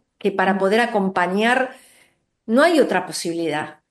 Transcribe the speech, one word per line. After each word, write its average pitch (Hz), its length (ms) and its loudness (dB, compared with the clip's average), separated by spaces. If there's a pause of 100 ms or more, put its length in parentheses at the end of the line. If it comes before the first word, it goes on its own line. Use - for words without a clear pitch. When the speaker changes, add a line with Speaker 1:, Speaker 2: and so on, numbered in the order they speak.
(180)
Speaker 1:
que 202 140 -2
para 190 220 2
Speaker 2:
Mm. 202 60 -2
Speaker 1:
poder 196 220 2
acompañar, 214 920 0 (720)
no 226 160 2
hay 339 180 4
otra 196 260 2
posibilidad. 165 720 -6 (120)